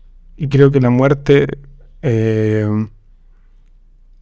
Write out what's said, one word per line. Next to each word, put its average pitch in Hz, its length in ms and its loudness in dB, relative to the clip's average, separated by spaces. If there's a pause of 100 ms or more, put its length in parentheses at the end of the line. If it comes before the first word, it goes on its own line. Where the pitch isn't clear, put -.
(360)
Y 147 120 -8
creo 139 220 4
que 139 100 0
la 123 100 0
muerte, 139 560 2 (560)
eh, 110 640 -2 (1600)